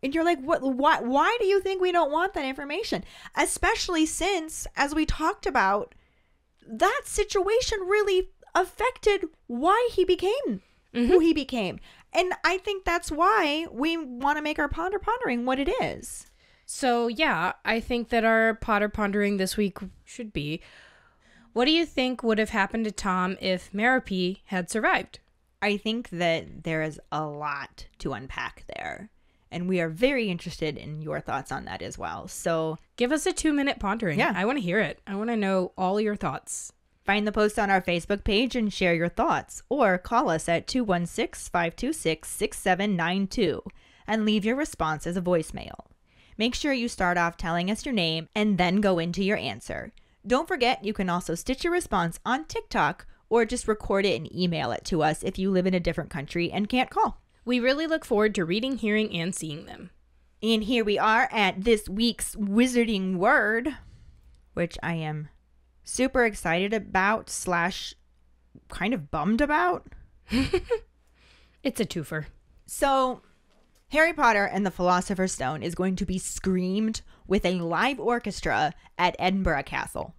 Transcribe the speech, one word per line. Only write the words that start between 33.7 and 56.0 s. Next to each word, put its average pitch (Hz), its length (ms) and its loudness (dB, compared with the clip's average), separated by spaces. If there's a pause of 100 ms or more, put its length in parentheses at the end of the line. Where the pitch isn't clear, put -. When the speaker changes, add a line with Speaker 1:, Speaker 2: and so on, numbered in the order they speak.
Speaker 2:
pondering. 202 400 0
Speaker 1:
Yeah. 240 160 2
Speaker 2:
I 180 100 0
wanna 269 140 0
hear 180 200 0
it. 180 280 -2
I 196 80 -8
wanna 226 220 -2
know 190 400 0
all 190 240 0
your 208 140 0
thoughts. - 580 -8 (320)
Speaker 1:
Find 208 200 2
the 214 60 0
post 214 260 2
on 202 120 2
our 190 120 4
Facebook 180 440 0
page 226 300 2
and 214 180 0
share 175 200 4
your 170 140 2
thoughts, 220 640 -2
or 226 280 4
call 233 320 2
us 160 200 0
at 170 180 2
two 254 160 0
one 175 220 0
six, - 420 -6
five 170 280 0
two 269 180 -2
six, - 360 -2
six - 300 -6
seven 190 380 2
nine 185 300 0
two 185 360 0 (420)
and 214 200 0
leave 214 180 2
your 226 140 2
response 160 500 -4
as 175 80 -2
a 196 60 -2
voicemail. - 640 -2 (520)
Make 233 160 0
sure 294 200 0
you 240 160 0
start 175 280 0
off 170 200 0
telling 175 340 0
us 226 140 -4
your 285 80 -2
name 160 420 0
and 214 220 4
then 180 240 4
go 190 180 4
into 175 240 -2
your 196 140 2
answer. 85 560 -8 (320)
Don't 254 240 0
forget, 254 340 0
you 202 80 -2
can 196 180 -2
also 175 240 -2
stitch 254 300 -4
your 339 80 0
response 190 540 0
on 262 180 -2
TikTok 233 640 -2 (220)
or 233 160 4
just 240 240 -6
record 202 360 0
it 170 140 2
and - 160 -10
email 165 360 0
it - 140 -6
to 165 160 0
us 151 220 0
if 190 160 -6
you 190 100 0
live 185 160 2
in 185 80 2
a 180 60 2
different 165 300 -4